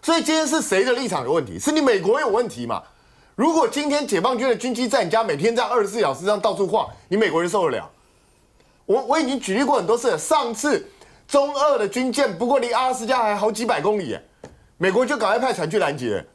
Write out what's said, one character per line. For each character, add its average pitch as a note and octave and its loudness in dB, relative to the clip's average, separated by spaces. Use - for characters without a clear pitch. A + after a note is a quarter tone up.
所 E4 2
以 C#4 0
今 D4+ 0
天 D#4 0
是 D#4 0
谁 G3 2
的 B3+ 2
立 A#3+ -2
场 C#3+ -4
有 C3 0
问 D#3+ 0
题？ G#2+ -10
是 D4 0
你 D#4 2
美 A#3+ 4
国 G#3+ 2
有 C4+ 0
问 A3 0
题 A#2 -10
嘛？ A2 -6
如 C#4+ 2
果 D#4 2
今 D4 -2
天 C#4+ 0
解 F3+ 0
放 B3 0
军 B3 0
的 A#3+ 2
军 B3 -4
机 B3 -2
在 B3 2
你 E3+ -2
家 A3 2
每 G3 -2
天 G3 0
这 A#3 0
样 G#3+ -2
二 A#3 2
十 G3+ 0
四 G#3+ -6
小 E3+ 0
时 E3 -10
这 F#3+ 0
样 G#3 2
到 G3+ 0
处 F#3+ -2
晃， F3 0
你 F#3+ 0
美 G#3+ 4
国 D#3+ 2
人 F3 0
受 F3+ 2
得 A#2+ -2
了？ - -10
我， B3+ 2
我 C#4 0
已 D4 0
经 C4 -2
举 F#3+ -4
例 C4 2
过 B3 2
很 G3 0
多 G#3+ 2
次 A#3+ 0
了， E3 0
上 B3+ 0
次 C4 -2
中 C#4+ 2
俄 C#4 2
的 G#3+ 0
军 B3 -2
舰 A#3 0
不 A#3 -2
过 C4+ 4
离 A#3+ -2
阿 B3 2
拉 B3+ 0
斯 A#3 -6
加 B3+ 2
还 A3 0
好 G#3 0
几 A3+ -4
百 G3+ 0
公 G#3 0
里， C3 -6
哎， E2+ -10
美 F#3 2
国 A3+ 2
就 C4 -2
赶 A3 0
快 A3 2
派 A#3+ 0
船 D#3+ -4
去 G#3 0
拦 C#3+ 0
截。 G#2+ -4